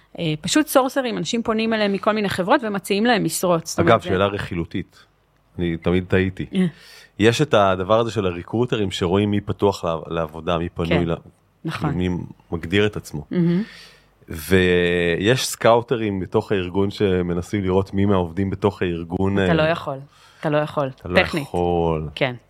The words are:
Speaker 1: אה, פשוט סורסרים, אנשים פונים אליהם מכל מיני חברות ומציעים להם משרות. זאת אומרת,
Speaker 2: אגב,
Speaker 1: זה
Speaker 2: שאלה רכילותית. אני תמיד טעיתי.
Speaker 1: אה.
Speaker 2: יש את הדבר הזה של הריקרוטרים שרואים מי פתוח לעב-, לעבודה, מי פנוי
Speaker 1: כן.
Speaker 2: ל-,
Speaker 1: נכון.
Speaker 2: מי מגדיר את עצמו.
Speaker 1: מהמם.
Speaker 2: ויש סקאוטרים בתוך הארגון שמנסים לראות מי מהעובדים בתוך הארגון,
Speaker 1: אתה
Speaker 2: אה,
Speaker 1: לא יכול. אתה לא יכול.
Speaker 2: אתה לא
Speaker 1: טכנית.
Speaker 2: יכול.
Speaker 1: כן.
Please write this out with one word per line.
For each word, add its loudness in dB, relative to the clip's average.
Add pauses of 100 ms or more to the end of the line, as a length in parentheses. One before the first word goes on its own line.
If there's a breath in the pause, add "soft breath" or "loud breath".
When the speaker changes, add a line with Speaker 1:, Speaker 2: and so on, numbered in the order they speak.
(180 soft breath)
Speaker 1:
אה, -2
פשוט 2
סורסרים, 0
אנשים -4
פונים -2
אליהם 0
מכל 0
מיני 0
חברות 2
ומציעים -2
להם 2
משרות. 0
זאת -8
אומרת, 4
Speaker 2:
אגב, 4
Speaker 1:
זה -10
Speaker 2:
שאלה 2
רכילותית. -6 (540)
אני -2
תמיד 0
טעיתי. 0
Speaker 1:
אה. 2 (520 loud breath)
Speaker 2:
יש 4
את 0
הדבר 4
הזה -2
של -2
הריקרוטרים -2
שרואים 0
מי 0
פתוח -2
לעב-, -4
לעבודה, -4
מי -4
פנוי -4
Speaker 1:
כן. 0
Speaker 2:
ל-, -2 (500)
Speaker 1:
נכון. -4
Speaker 2:
מי -2 (440)
מגדיר 0
את -4
עצמו. -12
Speaker 1:
מהמם. 0 (680 loud breath)
Speaker 2:
ויש 2
סקאוטרים 2
בתוך -2
הארגון 0
שמנסים 0
לראות 0
מי 2
מהעובדים 0
בתוך 0
הארגון, -2
Speaker 1:
אתה 2
Speaker 2:
אה, 4
Speaker 1:
לא 2
יכול. -2 (420 soft breath)
אתה -4
לא 2
יכול. -2 (100)
Speaker 2:
אתה -12
לא 2
Speaker 1:
טכנית. -4
Speaker 2:
יכול. 0
Speaker 1:
כן. -2 (160)